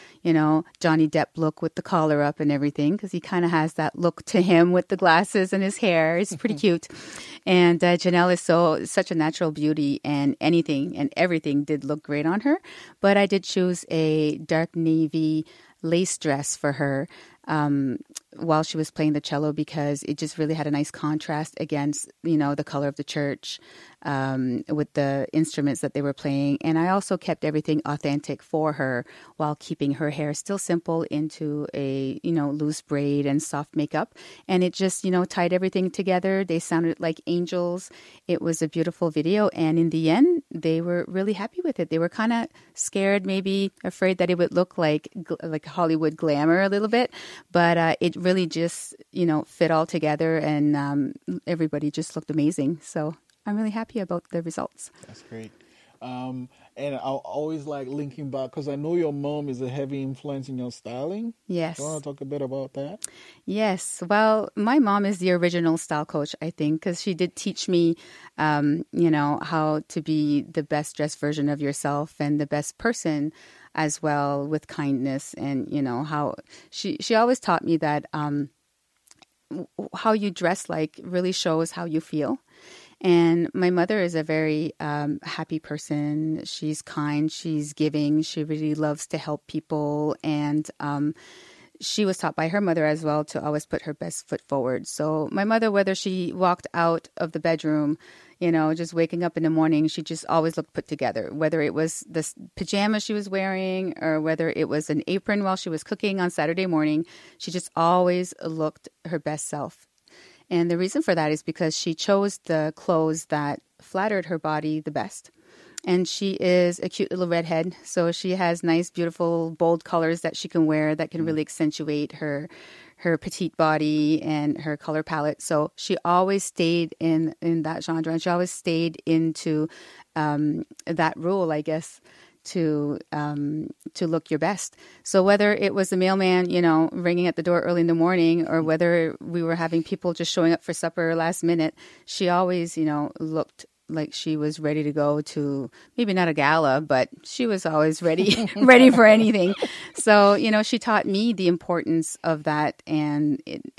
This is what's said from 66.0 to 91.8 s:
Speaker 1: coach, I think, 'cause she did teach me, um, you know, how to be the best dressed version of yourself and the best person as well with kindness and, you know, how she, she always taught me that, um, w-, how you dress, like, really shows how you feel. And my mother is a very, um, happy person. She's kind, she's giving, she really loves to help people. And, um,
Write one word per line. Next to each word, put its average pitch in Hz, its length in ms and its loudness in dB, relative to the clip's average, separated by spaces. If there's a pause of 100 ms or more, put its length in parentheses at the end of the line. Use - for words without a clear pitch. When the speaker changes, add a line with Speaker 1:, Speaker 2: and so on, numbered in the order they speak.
Speaker 1:
coach, - 360 -4
I 160 80 -4
think, 156 320 0
'cause 175 200 -4
she 196 120 -2
did 175 240 -2
teach - 320 -6
me, 170 260 4 (420)
um, 147 540 2
you 170 180 2
know, 147 320 2
how 156 460 -2
to - 140 -6
be 151 400 0
the 156 220 -6
best 147 340 -4
dressed 151 220 -4
version 147 280 -2
of 147 140 -2
yourself 143 580 -4
and 147 200 0
the 143 80 -2
best 147 300 -6
person 156 540 -2 (440)
as 151 260 -2
well 143 460 0
with 151 200 -4
kindness 139 680 -4
and, 139 360 -4
you 143 100 -2
know, 127 220 -4
how 147 320 -2 (340)
she, - 300 -8
she 220 160 0
always 240 240 4
taught 170 240 0
me 165 140 2
that, 151 360 0
um, 147 360 -2 (1000)
w-, 277 180 -10 (280)
how 220 180 0
you 208 180 0
dress, 175 380 -4
like, 160 340 -4
really 180 280 -2
shows 165 400 0
how 170 140 -8
you 160 160 -2
feel. 156 360 -2 (640)
And 170 520 6
my 180 160 2
mother 185 320 2
is 175 140 -2
a 156 80 0
very, 156 560 0
um, 147 440 -4
happy 160 360 -8
person. 151 840 -4
She's - 360 -6
kind, 147 500 -2
she's 151 420 -6
giving, 151 500 2
she 156 200 -6
really 156 320 -2
loves 151 320 -2
to 160 100 -6
help 151 300 -8
people. 151 760 -2
And, 147 460 -2 (100)
um, 147 360 -2 (640)